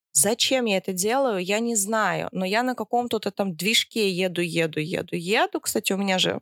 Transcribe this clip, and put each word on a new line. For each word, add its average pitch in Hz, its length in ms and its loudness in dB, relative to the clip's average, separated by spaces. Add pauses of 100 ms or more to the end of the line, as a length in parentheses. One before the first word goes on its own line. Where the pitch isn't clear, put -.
(120)
Зачем 247 520 2
я 196 140 2
это 190 140 -4
делаю, 214 460 0
я 196 220 0
не 233 160 -2
знаю, 196 560 0
но 185 120 -2
я 214 200 0
на 254 100 -2
каком-то 240 460 -2
там 196 340 -4
движке 202 560 2
еду, 175 300 0
еду, 160 400 0
еду, 170 340 -4
еду. 233 460 0
Кстати, - 320 -2
у 190 40 -2
меня 190 220 0
же, 185 240 0